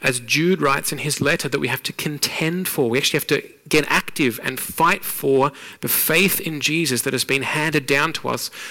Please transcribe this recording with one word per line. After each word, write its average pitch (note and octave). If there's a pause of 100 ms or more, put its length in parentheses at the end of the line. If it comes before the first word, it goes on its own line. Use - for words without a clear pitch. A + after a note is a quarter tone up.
as B2+
Jude D3+
writes C#3+
in D3
his C3+
letter, C#3+
that C#3+
we C#3+
have B2+
to -
contend E3
for. C3
We A#2
actually D3
have -
to C#3+ (260)
get D3+
active C#3+
and C3
fight F3+
for C3+ (300)
the B2
faith F3
in D#3
Jesus D3
that C3+
has B2+
been C3+
handed D3+
down C#3+
to -
us A#2+ (220)